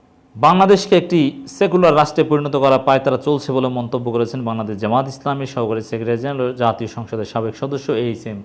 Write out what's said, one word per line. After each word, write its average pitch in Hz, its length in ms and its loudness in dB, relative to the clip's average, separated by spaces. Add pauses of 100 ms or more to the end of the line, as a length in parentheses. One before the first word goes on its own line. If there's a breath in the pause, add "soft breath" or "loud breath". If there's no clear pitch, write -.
(360)
বাংলাদেশকে 185 600 4
একটি 165 500 2
সেকুলার 175 480 4
রাষ্ট্রে 151 280 2
পরিণত 147 320 0
করা 135 220 4
পায়তারা 135 400 2
চলছে 139 340 -2
বলে 131 160 0
মন্তব্য 120 440 -4
করেছেন 117 340 -2
বাংলাদেশ 110 320 -6
জামাত 117 300 0
ইসলামী 139 380 -6
সহকারী 113 360 -4
সেক্রেটারি 113 360 -4
জেনারেল, 127 380 -4
জাতীয় 117 340 0
সংসদের 110 360 -8
সাবেক 110 300 -6
সদস্য 139 360 -6
এইচ 117 360 -4
এম 101 180 -12